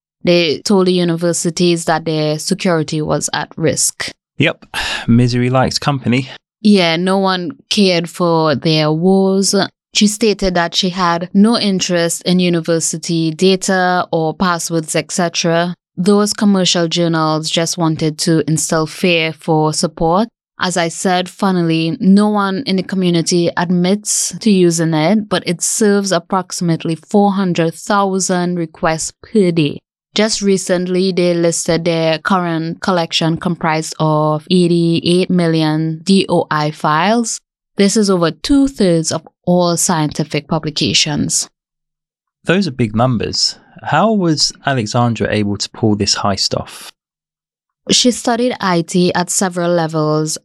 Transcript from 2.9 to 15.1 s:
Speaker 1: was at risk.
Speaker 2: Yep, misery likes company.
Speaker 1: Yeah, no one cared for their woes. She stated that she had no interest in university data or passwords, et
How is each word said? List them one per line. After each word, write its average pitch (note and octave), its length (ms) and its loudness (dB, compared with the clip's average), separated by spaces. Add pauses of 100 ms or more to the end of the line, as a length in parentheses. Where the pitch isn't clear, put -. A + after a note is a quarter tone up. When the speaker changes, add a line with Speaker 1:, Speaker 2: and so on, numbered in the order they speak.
Speaker 1:
was D3+ 320 -2
at - 240 -6
risk. - 540 -2 (260)
Speaker 2:
Yep, D#3 260 0 (440)
misery B2 420 2
likes B2+ 300 0
company. C3 500 -2 (320)
Speaker 1:
Yeah, F3+ 360 4
no F#3 200 0
one F#3 400 -2 (140)
cared F3+ 360 2
for E3 460 0
their D#3 380 0
woes. F#3+ 640 2 (400)
She G#3+ 100 4
stated G#3 480 0
that E3+ 220 -2
she F#3 140 0
had F3 440 -2
no G#3+ 240 6
interest F3+ 640 -2
in F3+ 160 2
university E3 920 0
data F3+ 800 0
or D#3+ 240 -2
passwords, E3 600 -2
et D#3 160 -4